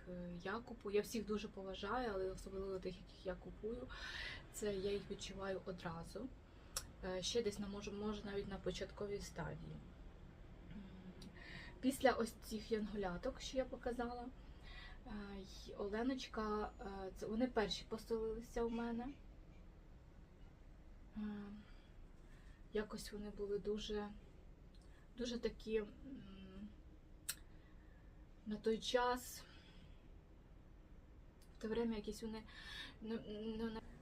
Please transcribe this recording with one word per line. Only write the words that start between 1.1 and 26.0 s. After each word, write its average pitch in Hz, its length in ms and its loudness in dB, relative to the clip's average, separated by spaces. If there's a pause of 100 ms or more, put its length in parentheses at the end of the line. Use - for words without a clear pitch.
дуже 208 220 2
поважаю, 202 680 2
але 190 160 4
особливо 190 480 0
тих, 180 180 -2
яких - 300 -10
я 185 80 4
купую, 226 540 -2 (640)
це 208 240 4
я 196 160 4
їх 202 180 0
відчуваю 196 540 0
одразу. 175 640 -2 (760)
Е, 185 180 2
ще 233 200 6
десь 208 160 4
на, 208 80 2
може, 202 240 -2
може, 208 340 2
навіть 202 240 2
на 196 80 0
початковій 196 640 0
стадії. 156 560 -2 (960)
М, 208 120 -6 (1000)
після 262 300 10
ось 226 220 6 (100)
цих 220 300 -2
янголяток, 208 680 2
що - 160 -2
я 262 80 6
показала, 247 600 0 (800)
е, - 40 -6 (300)
й-, - 380 -8
Оленочка, 214 920 2 (100)
е, 190 360 -2
це - 100 -2
вони 220 200 6
перші 208 420 6
поселилися 226 760 2
у 233 80 6
мене. 233 380 2 (2000)
Е, 214 40 0 (1500)
якось 214 400 2
вони 208 180 -4
були 202 280 2
дуже, 208 500 2 (1080)
дуже 240 220 2
такі, 220 380 4
м, 208 120 4 (2500)